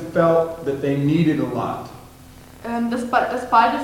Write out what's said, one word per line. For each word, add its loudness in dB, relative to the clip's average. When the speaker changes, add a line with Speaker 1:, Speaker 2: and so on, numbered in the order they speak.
Speaker 1:
felt 2
that -2
they 0
needed 2
a 0
lot. -6
Speaker 2:
Ähm, -2
dass -2
be-, 0
dass -6
beide 4